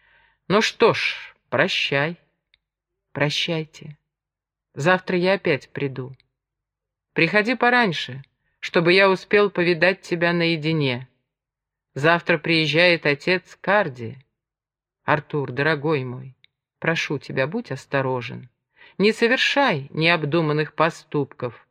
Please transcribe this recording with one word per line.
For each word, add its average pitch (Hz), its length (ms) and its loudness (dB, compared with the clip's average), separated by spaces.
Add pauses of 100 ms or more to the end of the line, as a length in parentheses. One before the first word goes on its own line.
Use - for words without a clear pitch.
(460)
Ну 202 160 2
что 214 320 2
ж, - 400 -6 (140)
прощай". 151 680 0 (960)
"Прощайте. 151 880 -6 (760)
Завтра 180 440 0
я 185 140 2
опять 180 380 -2
приду. 131 460 -8 (960)
Приходи 202 440 2
пораньше, 220 680 0 (380)
чтобы 175 320 2
я 196 180 6
успел 202 400 2
повидать 175 520 0
тебя 175 300 0
наедине. 156 760 0 (840)
Завтра 165 440 2
приезжает 160 680 2
отец 175 560 -2
Карди. 131 640 -2 (760)
Артур, 147 480 -2
дорогой 143 540 -2
мой, 127 320 -12 (420)
прошу 160 400 -2
тебя, 139 300 -4
будь 214 240 -8
осторожен. 127 760 -4 (480)
Не 208 160 4
совершай 233 800 0
необдуманных 156 840 0
поступков, - 960 -4